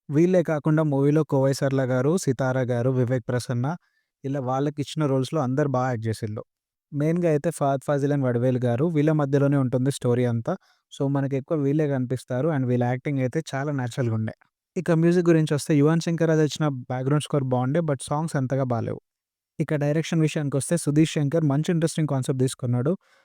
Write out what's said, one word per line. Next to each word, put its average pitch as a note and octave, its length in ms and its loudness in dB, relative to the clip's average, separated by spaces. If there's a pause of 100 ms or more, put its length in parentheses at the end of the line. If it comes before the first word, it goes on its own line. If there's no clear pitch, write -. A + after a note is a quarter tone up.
వీళ్ళే F3 340 4
కాకుండా D#3 420 2
మూవీలో D3 400 2
కోవై C3+ 280 2
సరళ C3+ 320 0
గారు, B2+ 340 2
సితార C3 460 -2
గారు, A#2+ 260 0
వివేక్ B2+ 360 0
ప్రసన్న B2 400 -2 (580)
ఇలా C#3 160 -4
వాళ్ళకి C3+ 400 -2
ఇచ్చిన D#3 260 -4
రోల్స్‌లో C3+ 360 0
అందరు C3+ 260 0
బాగా B2+ 200 0
యాక్ట్ A2+ 180 -4
చేసిళ్ళు. A2 360 -6 (500)
మెయిన్‌గా D#3+ 380 0
అయితే D3+ 200 0
ఫహద్ C#3 340 -2
ఫాజిల్ C#3+ 280 0
and C#3 120 0
వడివేలు B2 380 0
గారు B2 260 0
వీళ్ళ D3+ 240 2
మధ్యలోనే C#3+ 460 2
ఉంటుంది C3 340 0
స్టోరీ A#2+ 340 0
అంతా. A#2 280 -2 (380)
So - 160 -8
మనకి C#3 280 0
ఎక్కువ D#3+ 220 -4
వీళ్ళే D3 300 2
కనిపిస్తారు B2+ 600 -2
and C3+ 180 0
వీళ్ళ B2 180 2
యాక్టింగ్ C3 360 -2
అయితే C3 240 -2
చాలా C#3+ 280 -6
న్యాచురల్‌గా B2 440 -2
ఉండే. A2 180 -4 (420)
ఇక F3+ 160 -2
మ్యూజిక్ E3+ 340 4
గురించి D#3+ 280 4
వస్తే C#3+ 200 -2
యువన్ D#3 280 4
శంకర్ E3 280 0
రాజా D#3 140 4
ఇచ్చిన D3+ 220 -2 (180)
బ్యాక్‌గ్రౌండ్ C3+ 400 -2
స్కోర్ C#3+ 200 -2
బాగుండే, B2+ 360 0
but D3+ 220 -2
సాంగ్స్ D3+ 340 -4
అంతగా C3+ 280 -2
బాలేవు. A2+ 360 -4 (580)
ఇక D#3 180 -4
డైరెక్షన్ D3+ 440 0
విషయానికి D3 360 0
వస్తే C#3 200 -2
సుధీర్ D3+ 340 2
శంకర్ D#3 340 0
మంచి D3 260 2
ఇంట్రెస్టింగ్ D#3+ 380 0
కాన్సెప్ట్ C3+ 320 -2
తీసుకున్నాడు. B2+ 520 0 (320)